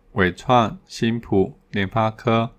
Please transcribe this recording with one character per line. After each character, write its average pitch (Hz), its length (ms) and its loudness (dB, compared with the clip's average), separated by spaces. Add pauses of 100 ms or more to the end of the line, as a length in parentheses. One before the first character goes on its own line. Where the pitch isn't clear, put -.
(120)
伟 92 200 2
创、 120 540 0
新 117 340 -4
普、 98 380 0 (140)
联 98 160 -4
发 110 240 -2
科、 113 480 -2